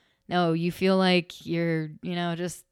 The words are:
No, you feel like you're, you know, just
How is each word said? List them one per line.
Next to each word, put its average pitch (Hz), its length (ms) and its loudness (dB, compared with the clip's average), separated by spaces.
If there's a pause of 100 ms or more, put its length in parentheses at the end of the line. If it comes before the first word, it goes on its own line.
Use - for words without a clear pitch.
(280)
No, 175 260 2
you 170 180 0
feel 190 260 2
like 180 480 2
you're, 165 460 -2 (100)
you 175 140 -6
know, 175 200 -2
just 175 360 -8